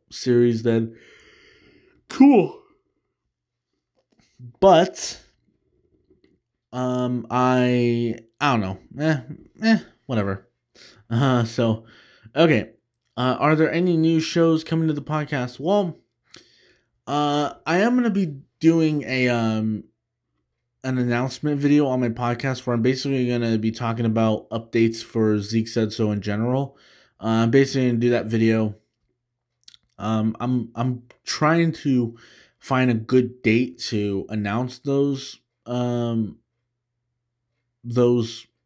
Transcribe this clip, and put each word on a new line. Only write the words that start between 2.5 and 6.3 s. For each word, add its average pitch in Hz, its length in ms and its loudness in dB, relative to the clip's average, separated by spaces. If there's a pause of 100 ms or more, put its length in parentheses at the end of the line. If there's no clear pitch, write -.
But, 180 600 4 (1500)